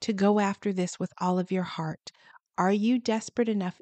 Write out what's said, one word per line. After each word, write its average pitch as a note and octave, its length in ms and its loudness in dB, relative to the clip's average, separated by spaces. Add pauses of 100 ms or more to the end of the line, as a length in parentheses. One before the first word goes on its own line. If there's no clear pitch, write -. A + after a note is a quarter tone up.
to - 120 -4
go G3+ 260 4
after G3+ 340 0
this F#3 280 -4
with F#3 200 -4
all F3+ 180 2
of F3+ 120 -2
your F#3 140 0
heart? - 480 -8 (440)
Are F#3 160 2
you A3+ 280 2
desperate A3+ 480 -2
enough G3 340 -2